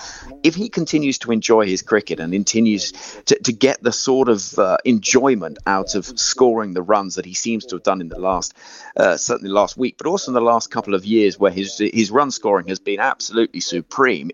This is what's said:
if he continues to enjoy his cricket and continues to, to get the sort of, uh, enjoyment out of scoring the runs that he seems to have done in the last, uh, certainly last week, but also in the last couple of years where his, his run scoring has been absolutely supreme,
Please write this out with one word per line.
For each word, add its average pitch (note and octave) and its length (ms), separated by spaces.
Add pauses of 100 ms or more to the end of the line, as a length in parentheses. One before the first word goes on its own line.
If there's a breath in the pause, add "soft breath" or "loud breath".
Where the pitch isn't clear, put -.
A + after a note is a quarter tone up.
(440 loud breath)
if D#3+ 120
he G#3+ 120
continues D3+ 520
to A#2 120
enjoy A2 360
his F#2 140
cricket G#2 380
and E2 140
continues G#2+ 580 (360 loud breath)
to, - 120
to B2 140
get C3 280
the A2+ 120
sort C3 340
of, G#2 320
uh, F#2 240
enjoyment A#2 840
out F#2+ 300
of F#2 100 (140)
scoring A2+ 540
the F2+ 80
runs G2 340
that F#2 100
he F2+ 80
seems A2+ 340
to F#2+ 80
have E2+ 80
done F#2+ 180
in E2 80
the E2+ 100
last, F2+ 340 (440 loud breath)
uh, F#2 180
certainly G2+ 360
last G2+ 260
week, B2+ 200
but - 100
also F3+ 240
in B2 40
the A#2 60
last A#2 280
couple G#2+ 240
of F#2 120
years G#2 340
where G2 120
his, F#2+ 260
his G#2 340
run C#3 180
scoring G2 380
has F#2 120
been G2+ 200
absolutely A2+ 640
supreme, F2+ 720